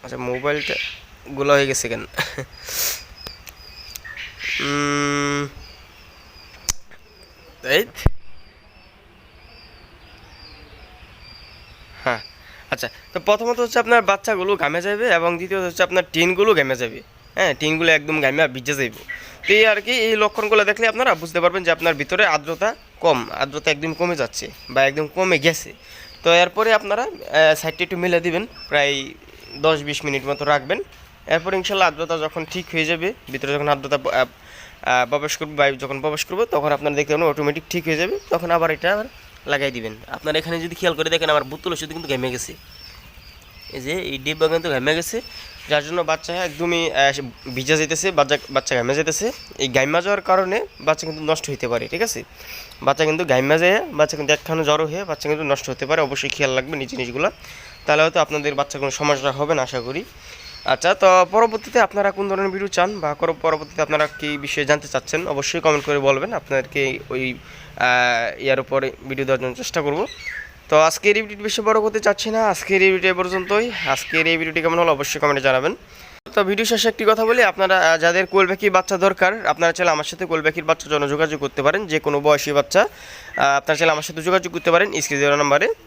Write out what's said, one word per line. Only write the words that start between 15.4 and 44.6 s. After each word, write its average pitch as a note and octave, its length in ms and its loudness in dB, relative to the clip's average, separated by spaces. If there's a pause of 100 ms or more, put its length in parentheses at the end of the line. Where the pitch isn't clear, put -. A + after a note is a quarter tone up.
হচ্ছে F3 200 0
আপনার G#3+ 160 2 (100)
টিনগুলো F3+ 460 4
ঘেমে C3+ 220 2
যাবে, A#2+ 180 -6 (380)
হ্যাঁ, F3+ 220 2
টিনগুলো D#3+ 380 2
একদম D3+ 260 -2
ঘামে C#3 180 2 (140)
ভিজে C3 240 -6
যাইব। A#2+ 160 -2 (500)
তো - 140 2
এই A3 120 8
আর G#3 140 2
কি, A#3 80 -2 (140)
এই A3+ 60 2 (100)
লক্ষণগুলো G#3+ 460 2
দেখলে G#3+ 240 0
আপনারা F3+ 180 2 (100)
বুঝতে E3+ 220 -4
পারবেন F3 220 2
যে E3+ 100 2
আপনার E3 260 0
ভিতরে F3 220 0 (120)
আর্দ্রতা D#3+ 340 -2 (340)
কম, D3+ 160 4 (220)
আর্দ্রতা C#3 340 -4
একদম D#3 240 -6
কমে F3 220 -2
যাচ্ছে - 240 -6 (280)
বা C3 60 2 (100)
একদম D3+ 160 -4 (100)
কমে F#3 300 2
গেছে। D#3+ 260 -2 (520)
তো E3 60 2 (140)
এরপরে G#3 260 0 (100)
আপনারা, A3+ 260 -2
আহ, D#3 560 2
সাইডটা D#3+ 240 -6
একটু F3 180 -6
মিলে F3 220 2
দিবেন, F3 180 -2 (260)
প্রায় C#3+ 240 2 (720)
দশ D#3+ 120 4 (100)
বিশ D3 200 -6
মিনিট C#3 220 -2
মতো C#3+ 140 -4 (100)
রাখবেন। D3 260 -2 (560)
এরপর E3+ 240 -2
ইনশাল্লাহ F#3+ 300 2
আর্দ্রতা D#3+ 260 -4 (100)
যখন D#3+ 160 -6 (120)
ঠিক F3+ 200 -6
হয়ে D#3+ 180 0
যাবে, E3+ 160 -2 (260)
ভিতরে C#3 220 -4
যখন D3 180 -2
আর্দ্রতা, C#3 240 -2
আহ, C3 160 -4
আহ, - 1000 -2
প্রবেশ D3 280 -2
করবে, D3+ 200 -10
বায়ু C#3 140 4 (100)
যখন C#3 200 -6
প্রবেশ D3+ 240 -4
করবে F#3+ 160 -2 (120)
তখন D3+ 220 0
আপনারা D3 220 -2
দেখতে D3 140 0
পাবেন D#3+ 200 2
অটোমেটিক D3 300 -2 (100)
ঠিক F3 140 -4
হয়ে D#3 140 0
যাবে, G3+ 140 -2 (180)
তখন E3+ 240 -2
আবার E3 180 2
এটা E3+ 200 -4
আবার A3 120 -4 (440)
লাগাই C#3 260 0
দিবেন। A2 160 -8 (220)
আপনারা D#3 260 -4
এখানে E3 240 -6
যদি E3+ 140 -10
খেয়াল E3+ 200 0
করে D#3+ 140 0
দেখেন D#3+ 220 0
আমার C#3 160 2
বোতল E3 240 -6
ওষুধ D#3 200 -10
কিন্তু E3 180 -12
ঘেমে B2+ 200 -2
গেছে, - 180 -8 (1300)
এই C3+ 80 -12
যে D3 80 -6 (180)
এই C#3 140 -8
ডিব্বা D#3 280 0
কিন্তু E3 220 -2